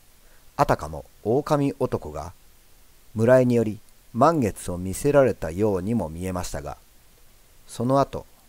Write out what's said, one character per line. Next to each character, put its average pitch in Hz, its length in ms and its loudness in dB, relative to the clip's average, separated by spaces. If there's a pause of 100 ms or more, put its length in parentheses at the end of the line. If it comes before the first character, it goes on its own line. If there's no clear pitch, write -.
(560)
あ 139 80 2
た - 140 2
か 76 100 -10
も 80 160 -12 (180)
狼 139 560 0
男 113 320 -4
が 76 220 -12 (840)
村 123 280 6
井 123 40 2
に 123 80 2
よ 117 100 4
り 107 160 -8 (340)
満 147 260 4
月 92 320 -4
を 87 60 -6
見 92 160 -6
せ 143 180 -2
ら 139 140 6
れ 95 80 0
た 80 160 -8
よ 98 260 0
う 87 60 -4
に 110 120 -2
も 90 140 -2
見 82 160 -10
え 92 80 -4
ま 90 120 -6
し - 60 -10
た 73 120 -8
が、 71 160 -12 (880)
そ - 180 -6
の 135 160 2
後、 - 240 -4 (240)